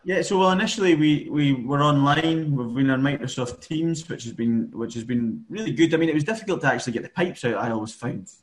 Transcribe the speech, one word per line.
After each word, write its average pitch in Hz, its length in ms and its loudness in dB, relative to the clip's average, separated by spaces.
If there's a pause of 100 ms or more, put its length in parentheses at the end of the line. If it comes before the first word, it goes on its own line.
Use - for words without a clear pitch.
Yeah, 180 180 0
so, 196 180 0
well, 185 120 6
initially 190 440 2
we, 151 340 2
we 143 240 2
were 135 280 0
online. 147 760 2
We've 120 200 -4
been 135 140 2
on 131 120 2
Microsoft 131 600 -4
Teams, 160 460 -4
which 117 160 -10
has 117 100 -10
been, 117 400 0
which 117 200 -8
has 117 100 -8
been 117 460 -2
really 196 240 -6
good. 165 200 4
I 156 40 4
mean, 165 120 2
it 151 60 0
was 151 80 0
difficult 190 380 -4
to 143 60 0
actually 120 260 0
get 110 100 -4
the - 60 -14
pipes - 340 -4
out, 117 120 0
I 117 160 -2
always 110 220 -4
found, 185 360 -8 (140)